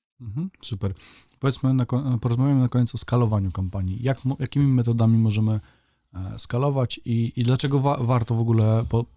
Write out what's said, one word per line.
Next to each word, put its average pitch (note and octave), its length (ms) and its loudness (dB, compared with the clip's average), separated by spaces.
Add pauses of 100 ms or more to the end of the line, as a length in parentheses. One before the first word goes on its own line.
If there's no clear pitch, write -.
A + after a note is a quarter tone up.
(200)
Mhm, B2+ 300 -8 (120)
super. G2 320 -6 (440)
Powiedzmy C3 360 0
na B2 120 2
ko-, B2+ 320 -2
porozmawiamy C3 420 2
na B2 80 4
koniec B2 260 0
o A#2 40 -6
skalowaniu G#2+ 540 0
kampanii. F#2+ 500 -4
Jak C3 220 -2
mo-, C3 140 -2
jakimi C#3 280 0
metodami A#2 520 2
możemy G#2+ 420 2 (760)
e, G#2+ 40 -10
skalować C3+ 640 -2
i, A#2 320 0
i B2 60 -2
dlaczego C3 380 2
wa-, C#3 240 0
warto A#2 300 0
w A2+ 60 0
ogóle, A2+ 480 2
po-, A#2 180 0 (100)